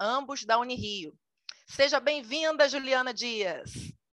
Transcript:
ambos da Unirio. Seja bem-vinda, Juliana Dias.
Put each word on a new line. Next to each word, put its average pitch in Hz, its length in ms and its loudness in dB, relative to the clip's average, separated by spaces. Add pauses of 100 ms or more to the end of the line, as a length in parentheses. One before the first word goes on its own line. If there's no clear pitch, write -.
ambos 240 460 -2
da 226 120 6
Unirio. 208 540 -4 (540)
Seja 285 340 4
bem-vinda, 294 680 2
Juliana 262 460 2
Dias. 208 580 -4 (460)